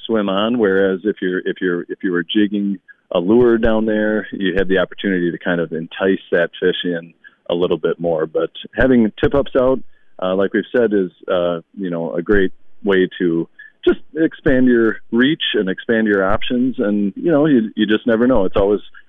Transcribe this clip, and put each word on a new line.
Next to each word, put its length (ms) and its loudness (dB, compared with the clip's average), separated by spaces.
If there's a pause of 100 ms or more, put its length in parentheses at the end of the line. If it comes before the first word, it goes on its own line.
swim 240 -2
on. 300 0
Whereas 460 2
if 180 0
you're, 160 -2
if 200 -6
you're, 300 -2
if 140 -10
you 80 -2
were 120 -2
jigging 560 -2 (300)
a 100 0
lure 380 4
down 300 0
there, 440 -2
you 260 -4
have 100 0
the 100 2
opportunity 540 -2
to 80 -10
kind 200 -2
of 120 -4
entice 500 -2 (100)
that 280 0
fish 240 0
in 320 -8 (340)
a 60 -2
little 220 -2
bit 220 -4
more. 280 -2
But 240 -4 (240)
having 360 4 (100)
tip-ups 380 0
out, 200 2 (420)
uh, 140 -2
like 180 0
we've 120 0 (100)
said, 180 2
is, 160 2 (180)
uh, 340 -2 (140)
you 140 -6
know, 240 -6
a 80 -4
great 300 2 (320)
way 340 2
to 320 -2 (340)
just 180 2 (140)
expand 520 2
your 300 4 (140)
reach 320 0 (100)
and 160 0
expand 380 0
your 160 2
options. 540 0
And, 380 -2
you 160 -2
know, 140 4
you, 300 2
you 120 2
just 180 0
never 220 2
know. 180 4
It's 120 0
always, 240 2 (280)